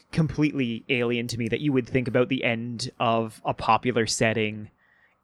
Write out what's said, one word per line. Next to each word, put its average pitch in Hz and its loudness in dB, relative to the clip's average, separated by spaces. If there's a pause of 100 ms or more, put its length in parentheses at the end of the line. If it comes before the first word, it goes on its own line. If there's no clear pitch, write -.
(120)
completely 139 0
alien 120 0
to 113 -8
me 117 -2
that 117 2
you 147 2
would 127 2
think 127 0
about 123 2
the 131 -2
end 120 -4 (100)
of 113 0
a 139 0
popular 113 2
setting 107 -2 (520)